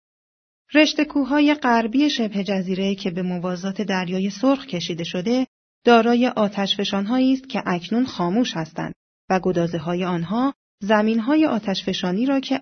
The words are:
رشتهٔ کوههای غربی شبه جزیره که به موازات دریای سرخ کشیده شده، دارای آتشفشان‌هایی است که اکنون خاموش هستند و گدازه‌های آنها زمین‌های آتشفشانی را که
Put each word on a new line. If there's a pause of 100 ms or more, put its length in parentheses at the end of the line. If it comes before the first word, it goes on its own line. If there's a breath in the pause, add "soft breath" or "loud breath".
(760)
رشتهٔ
کوههای
غربی
شبه
جزیره
که
به
موازات
دریای
سرخ
کشیده
شده، (380)
دارای
آتشفشان‌هایی
است
که
اکنون
خاموش
هستند (360)
و
گدازه‌های
آنها (280)
زمین‌های
آتشفشانی
را
که